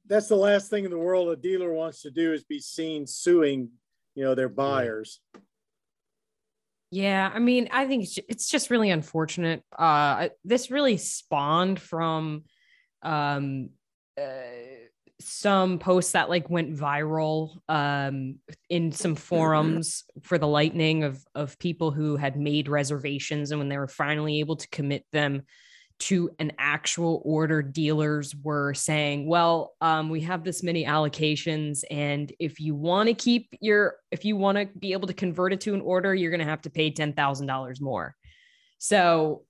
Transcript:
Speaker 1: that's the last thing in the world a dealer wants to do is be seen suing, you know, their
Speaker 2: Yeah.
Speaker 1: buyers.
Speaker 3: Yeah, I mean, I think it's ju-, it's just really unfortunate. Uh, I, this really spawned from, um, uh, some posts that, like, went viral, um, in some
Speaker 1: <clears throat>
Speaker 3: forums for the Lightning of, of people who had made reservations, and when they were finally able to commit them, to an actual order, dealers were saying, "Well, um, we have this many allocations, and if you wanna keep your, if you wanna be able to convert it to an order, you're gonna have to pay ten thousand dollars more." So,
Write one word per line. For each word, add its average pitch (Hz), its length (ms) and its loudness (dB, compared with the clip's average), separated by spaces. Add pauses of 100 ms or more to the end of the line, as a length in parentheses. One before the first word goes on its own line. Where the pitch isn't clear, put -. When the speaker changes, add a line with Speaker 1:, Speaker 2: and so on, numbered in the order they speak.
Speaker 1:
that's 208 220 2
the 220 80 4
last 202 340 4
thing 202 160 -2
in 185 60 -8
the 175 60 -4
world 175 320 2
a 165 60 -2
dealer 175 380 -2
wants 160 300 -6
to 147 80 -14
do 165 220 0
is 151 100 -4
be 147 160 -10
seen 156 480 -6
suing, 143 640 2 (420)
you 139 100 -6
know, 131 120 2
their 131 140 0
Speaker 2:
Yeah. - 40 -10
Speaker 1:
buyers. 127 680 -2 (1700)
Speaker 3:
Yeah, 190 420 2
I 208 60 -4
mean, 240 320 4
I 269 160 2
think 262 160 0
it's 180 100 -8
ju-, 190 160 -6
it's - 180 -6
just - 220 0
really 220 220 4
unfortunate. 160 800 -2
Uh, - 100 -12
I, 147 500 4 (120)
this 240 260 0
really 262 280 2
spawned 160 840 0
from, 160 640 -4 (580)
um, 143 720 -2 (460)
uh, 139 40 -8 (1000)
some 185 580 2
posts 180 320 4
that, - 180 2
like, 175 200 0
went 160 260 -2
viral, 156 840 -2 (120)
um, 139 680 -2 (340)
in 165 220 0
some 156 240 -2
Speaker 1:
<clears throat> - 140 -12
Speaker 3:
forums 160 760 2 (180)
for - 160 0
the 151 100 2
Lightning 156 560 2
of, 135 200 -4 (100)
of 147 240 -6
people 160 340 -2
who 151 260 -2
had 139 200 -2
made 147 300 0
reservations, 143 840 -2
and 151 80 -2
when 143 100 -2
they 143 80 -4
were 139 100 -4
finally 151 540 -2
able 151 160 -2
to - 120 -14
commit 143 440 -4
them, 139 300 0 (540)
to 175 320 0 (100)
an 151 180 -2
actual 156 640 -2
order, 156 380 2
dealers 151 760 0
were 143 380 -2
saying, 147 540 -2
"Well, 170 520 2
um, 156 300 2
we 160 120 -2
have 170 220 -4
this 170 180 -6
many 170 240 0
allocations, 151 1040 0
and 147 500 -2
if 156 200 -6
you 151 160 -2
wanna 180 380 2
keep 240 480 0
your, 208 360 4 (140)
if - 140 -6
you 214 100 0
wanna 196 300 2
be 196 260 -6
able 190 160 -2
to 190 60 -6
convert 180 400 0
it 190 80 -2
to 214 120 -2
an 196 80 -2
order, 180 320 2
you're 175 180 0
gonna 170 120 0
have 156 200 -4
to 156 60 -12
pay 156 220 2
ten 151 220 -4
thousand 139 340 0
dollars 131 320 -6
more." 113 360 -4 (640)
So, 165 720 4